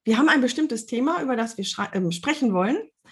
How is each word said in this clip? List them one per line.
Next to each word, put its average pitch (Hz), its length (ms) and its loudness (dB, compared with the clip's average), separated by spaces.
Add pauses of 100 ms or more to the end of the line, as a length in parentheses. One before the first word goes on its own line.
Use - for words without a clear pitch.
wir 220 160 2
haben 311 100 6
ein 302 120 4
bestimmtes 254 440 -2
Thema, 277 380 -2
über 262 120 -2
das 226 220 -4
wir 196 80 -6
schrei-, - 280 -6
ähm, 185 180 -2
sprechen 262 420 -2
wollen. 202 240 2 (340)